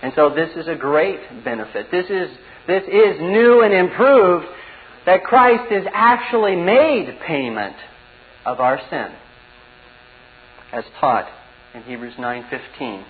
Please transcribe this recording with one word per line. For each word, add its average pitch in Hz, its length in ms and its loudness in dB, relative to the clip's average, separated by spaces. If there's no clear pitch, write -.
And 131 140 -8
so 151 140 4
this 160 260 -4
is 160 120 -10
a 165 60 -6
great 147 680 -4
benefit. 113 480 -8
This 180 180 -4
is, 185 200 -4
this 185 220 -2
is 196 320 4
new 233 420 4
and 208 120 4
improved, 185 760 4
that 185 200 2
Christ 233 440 2
has 196 240 -2
actually 226 640 0
made 202 640 0
payment 113 560 -6
of 110 140 -6
our 127 200 0
sin, 123 220 -8
as 120 140 -10
taught 120 300 -2
in 113 80 -20
Hebrews 120 340 -14
nine 120 320 -10
fifteen. 117 600 -14